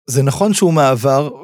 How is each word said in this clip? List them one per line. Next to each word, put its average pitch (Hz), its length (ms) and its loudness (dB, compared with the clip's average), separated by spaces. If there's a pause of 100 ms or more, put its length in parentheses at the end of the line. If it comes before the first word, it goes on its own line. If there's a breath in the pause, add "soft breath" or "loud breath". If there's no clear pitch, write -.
זה 131 160 -2
נכון 190 320 0
שהוא 175 180 0
מעבר, 135 580 0 (140)